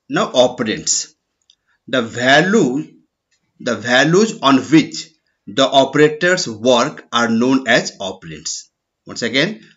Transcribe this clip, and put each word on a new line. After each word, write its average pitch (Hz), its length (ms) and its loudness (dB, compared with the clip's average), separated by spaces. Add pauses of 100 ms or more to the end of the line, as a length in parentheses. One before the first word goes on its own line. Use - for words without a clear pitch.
Now 170 220 -4
operands. - 800 -2 (760)
The 127 120 -2
value, 139 840 0 (720)
the 117 160 -4
values 139 680 2
on 135 180 4
which - 520 0 (380)
the 127 200 0
operators 151 800 2
work 120 640 0
are 117 160 0
known 127 380 0
as 143 320 -2
operands. 87 680 -12 (360)
Once 98 180 -14
again, 135 440 -4 (100)